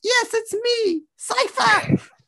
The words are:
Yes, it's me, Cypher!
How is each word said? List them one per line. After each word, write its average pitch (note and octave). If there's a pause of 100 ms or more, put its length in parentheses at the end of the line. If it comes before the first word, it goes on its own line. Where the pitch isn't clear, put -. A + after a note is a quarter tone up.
Yes, A#4
it's A4+
me, A4 (120)
Cypher! - (300)